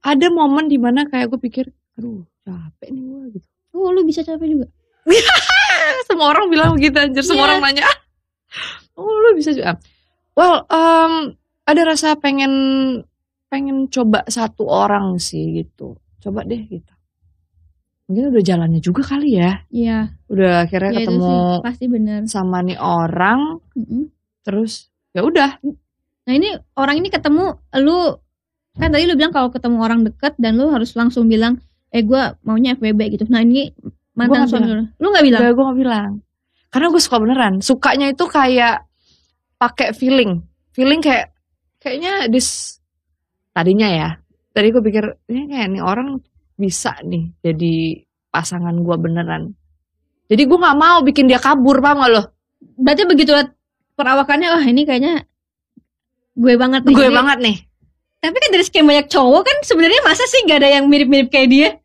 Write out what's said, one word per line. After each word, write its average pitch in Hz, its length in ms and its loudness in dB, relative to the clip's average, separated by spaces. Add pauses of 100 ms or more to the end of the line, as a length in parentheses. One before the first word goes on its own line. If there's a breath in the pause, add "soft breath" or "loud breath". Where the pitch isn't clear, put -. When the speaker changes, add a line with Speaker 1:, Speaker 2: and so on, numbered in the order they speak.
Speaker 1:
ada 285 320 2
momen 311 320 2
di 277 160 0
mana 254 240 0
kayak 254 240 -4
gue 254 80 -6
pikir, 254 320 -8 (240)
"Aduh, 220 320 -14 (160)
capek 170 480 -16
nih 262 160 -12
gue," 269 180 -16 (140)
gitu. - 80 -20 (240)
Speaker 2:
Oh, 359 240 -2
lu 370 80 2
bisa 320 240 -2
capek 320 240 -6
juga? 269 160 -2 (400)
Speaker 1:
<laughs> 523 1040 2
Semua 302 240 2
orang 381 160 2
bilang 320 240 2
begitu, 285 240 2
anjir. 269 240 0
Semua 294 240 0
Speaker 2:
Iya. 392 80 2
Speaker 1:
orang 370 80 0
nanya, 277 240 0
"Ah, 277 100 0 (1000 loud breath)
oh, 415 160 -4
lu 427 240 4
bisa 302 160 -2
juga?" 175 240 -4 (560)
Well, 330 320 2
em, 330 720 0 (240)
ada 302 240 2
rasa 311 320 0
pengen, 277 320 -2 (960)
pengen 269 400 -4
coba 226 400 0
satu 220 400 -6
orang 196 560 -2
sih 160 400 -6
gitu. - 400 -18 (160)
Coba 196 240 -10
deh 214 240 -10
gitu. - 260 -18 (1160)
Mungkin 247 240 -2
udah 214 80 4
jalannya 165 400 0
juga 185 240 -2
kali 277 320 -2
ya. 180 320 0
Speaker 2:
Iya. 226 560 -4
Speaker 1:
Udah 180 400 2
akhirnya 185 240 -4
Speaker 2:
Iya, 226 80 -2
itu 226 160 -4
Speaker 1:
ketemu 180 160 0
Speaker 2:
sih, 180 320 0
pasti 247 240 -10
bener. 214 400 -2
Speaker 1:
sama 185 400 -4
nih 185 160 -6
orang. 175 580 0 (380)
Speaker 2:
Mm-mm. 254 320 -8 (320)
Speaker 1:
Terus, 220 480 -6 (240)
ya 180 80 -2
udah. 285 400 -2 (600)
Speaker 2:
Nah, 247 160 -6
ini 392 160 -2 (240)
orang 285 240 -2
ini 381 80 -6
ketemu, 320 400 -2 (320)
lu, 330 320 0 (640)
kan 311 160 -2
tadi 339 160 2
lu 302 80 0
bilang 311 160 0
kalau 254 160 -2
ketemu 240 320 -4
orang 226 240 0
deket 285 320 -6
dan 226 160 0
lu 269 160 0
harus 240 240 -2
langsung 233 320 0
bilang, 226 320 0 (320)
"Eh, 226 160 -2
gua 262 400 -2
maunya 247 320 0
F - 40 -12
W 220 120 0
B 214 160 -2
gitu." 208 160 -6
Nah, 226 160 2
ini 254 320 0 (400)
mantan 233 160 0
Speaker 1:
Gua 285 80 4
nggak 254 160 2
Speaker 2:
suami 226 160 0
Speaker 1:
bilang. 220 160 -4
Speaker 2:
lu. - 160 -10
Lu 339 80 -2
nggak 349 160 4
bilang? 233 160 4
Speaker 1:
Nggak, 240 120 4
gua 269 120 0
nggak 262 160 -2
bilang. 214 280 -2 (600)
Karena 294 240 0
gua 330 80 4
suka - 160 -2
beneran. 220 400 0
Sukanya 269 480 0
itu 277 240 -2
kayak 254 460 2 (840)
pakai 214 360 -2
feeling. 240 480 0 (320)
Feeling 277 280 0
kayak, 269 320 -2 (480)
kayaknya 294 480 -4
dis-, - 480 -4 (720)
tadinya 196 400 0
ya. 160 180 -2 (460)
Tadi 214 160 2
gua 233 140 0
pikir, 214 200 -2 (220)
"Ini 247 240 -8
kayak 240 240 -6
nih 185 80 -8
orang 254 400 -6 (320)
bisa 196 480 -6
nih 170 400 -8
jadi 160 640 -4 (240)
pasangan 170 560 -6
gua 170 80 -2
beneran." 165 640 -6 (720)
Jadi 214 160 4
gua 339 240 4
nggak 277 80 2
mau 339 240 6
bikin 277 240 2
dia 247 160 4
kabur, 269 400 2
paham 285 160 2
nggak 254 160 4
lo? 208 80 2 (560)
Speaker 2:
Berarti 285 320 2
begitu 294 240 4
liat 285 160 0 (480)
perawakannya, 277 560 0
"Wah, 320 160 2
ini 285 160 2
kayaknya 285 400 -2 (1080)
gue 247 240 4
banget 254 320 0
nih." 269 80 6
Speaker 1:
Gue 262 160 4
Speaker 2:
Jadi - 80 2
Speaker 1:
banget 277 240 0
nih. 214 120 0 (680)
Speaker 2:
Tapi 330 160 -2
kan 587 160 0
dari 359 80 4
sekian 311 240 4
banyak 285 240 4
cowok 277 320 4
kan 554 120 0 (120)
sebenarnya 339 320 4
masa 554 240 2
sih 494 240 2
nggak 302 160 4
ada 277 60 6 (100)
yang 277 80 2
mirip-mirip 277 400 4
kayak 269 240 2
dia? 294 160 4 (160)